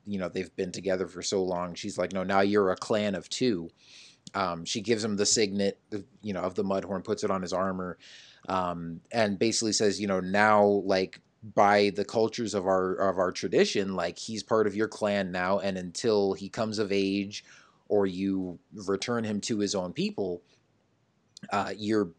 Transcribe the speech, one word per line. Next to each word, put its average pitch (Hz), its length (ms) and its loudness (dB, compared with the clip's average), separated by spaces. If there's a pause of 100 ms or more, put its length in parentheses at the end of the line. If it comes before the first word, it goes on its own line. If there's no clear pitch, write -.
you 101 140 -6
know, 90 100 -4
they've 87 280 -8
been 95 160 -4
together 92 340 -2
for 85 160 -12
so 95 220 0
long, 87 300 -4
she's 95 220 -10
like, 90 160 -2
"No, 95 120 -2
now 98 160 2
you're 101 320 4
a 87 40 -2
clan 104 380 0
of 85 140 -8
two." 95 420 -2 (640)
Um, 87 300 -2
she 117 160 -4
gives 107 240 0
him 107 120 -2
the 101 100 2
signet, 101 520 2 (120)
the, 101 140 -8 (180)
you 107 100 -6
know, 90 100 -4
of 90 140 -2
the 107 80 0
Mudhorn, 95 400 -2
puts 107 180 -4
it 104 80 0
on 95 100 0
his 90 120 -6
armor, 92 460 -2 (500)
um, 87 520 -4 (120)
and 107 260 2
basically 113 340 2
says, 98 280 2
you 104 80 -2
know, 95 100 2
"Now, 104 480 6 (180)
like, 95 360 0 (340)
by 104 360 6
the 98 140 -2
cultures 110 480 0
of 95 140 0
our, 92 280 2
of 92 240 0
our 90 120 2
tradition, 98 640 0
like, 87 240 -4
he's 110 240 -8
part 110 240 2
of 98 80 -2
your 107 140 0
clan 101 420 -2
now, 92 300 0
and 95 180 -4
until 98 540 0
he 95 160 -8
comes 110 320 -4
of 104 100 -2
age 98 540 -2 (440)
or 101 180 2
you 92 500 -4 (300)
return 113 380 -2
him 107 160 -2
to 110 180 -4
his 101 160 0
own 90 180 -4
people, 95 500 -4 (1080)
uh, 98 240 -2
you're 104 420 0